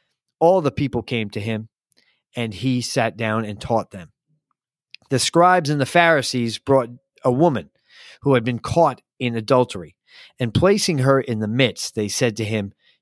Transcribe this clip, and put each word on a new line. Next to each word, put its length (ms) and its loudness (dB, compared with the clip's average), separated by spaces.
All 200 4
the 100 -2
people 320 -4
came 280 -4
to 100 -8
him, 280 -6
and 180 -6
he 260 -2
sat 360 -2
down 280 -2
and 160 -10
taught 320 -4
them. 200 -18
The 80 0
scribes 520 2
and 100 -2
the 60 0
Pharisees 720 0
brought 320 0
a 80 2
woman 380 0
who 120 2
had 100 2
been 140 -2
caught 420 0
in 180 -4
adultery, 580 0
and 140 -2
placing 440 2
her 220 4
in 180 -4
the 100 -4
midst, 460 0
they 140 -2
said 280 -2
to 80 -4
him, 280 -4